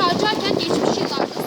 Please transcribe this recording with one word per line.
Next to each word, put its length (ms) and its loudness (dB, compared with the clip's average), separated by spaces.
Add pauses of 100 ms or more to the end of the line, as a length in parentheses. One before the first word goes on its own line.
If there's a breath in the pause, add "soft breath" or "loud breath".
harcarken 500 2 (100)
geçmiş 360 0
yıllarda 480 -2